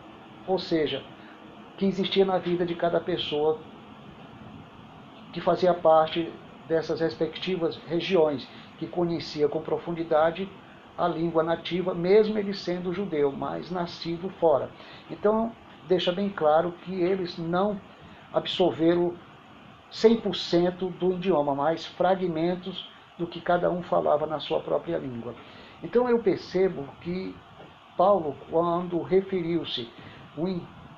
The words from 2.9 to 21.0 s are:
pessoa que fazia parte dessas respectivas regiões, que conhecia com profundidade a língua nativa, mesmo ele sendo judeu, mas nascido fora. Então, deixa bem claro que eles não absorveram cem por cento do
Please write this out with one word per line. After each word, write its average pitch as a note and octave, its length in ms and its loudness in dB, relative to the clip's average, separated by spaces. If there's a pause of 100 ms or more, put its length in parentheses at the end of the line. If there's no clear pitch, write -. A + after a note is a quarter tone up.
pessoa D#3 580 0 (1700)
que E3+ 80 -10
fazia F3 320 4
parte D#3+ 580 4 (380)
dessas D#3+ 320 0
respectivas E3 760 -2 (100)
regiões, D#3+ 600 2 (320)
que D#3+ 80 -8
conhecia D#3+ 640 0
com D#3 140 -4
profundidade E3 840 0 (500)
a F3 120 0
língua D#3+ 340 0
nativa, F3 520 -2
mesmo G3+ 440 4
ele G3 140 -2
sendo F3+ 400 -4
judeu, E3 400 0
mas D#3 380 -6
nascido F3 580 -6 (100)
fora. C3 320 2 (400)
Então, A3 420 0 (360)
deixa F3+ 240 2
bem G3+ 160 -2
claro E3 440 2 (100)
que F#3 180 -6
eles F3+ 380 0
não F#3 420 0 (520)
absorveram E3+ 800 2 (760)
cem A3+ 260 4
por G3 180 -2
cento F3+ 540 0
do F3+ 240 0